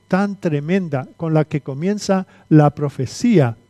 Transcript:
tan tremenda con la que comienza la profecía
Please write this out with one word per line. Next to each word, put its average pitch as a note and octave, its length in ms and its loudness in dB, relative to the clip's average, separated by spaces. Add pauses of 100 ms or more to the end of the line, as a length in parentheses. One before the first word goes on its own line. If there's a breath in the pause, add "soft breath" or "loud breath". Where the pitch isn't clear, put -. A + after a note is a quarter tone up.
tan G3 300 -2
tremenda D#3 800 -4
con D#3+ 160 -4
la D#3 120 4
que D3+ 180 -6
comienza F#3 640 -4 (220 soft breath)
la D3 220 6
profecía C#3+ 840 0 (140)